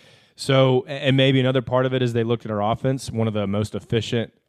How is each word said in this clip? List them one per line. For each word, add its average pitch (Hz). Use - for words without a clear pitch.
So, 135
a-, -
and 139
maybe 135
another 131
part 127
of 131
it 131
is 123
they 117
looked 117
at 110
our 104
offense, 120
one 113
of 107
the 104
most 104
efficient 113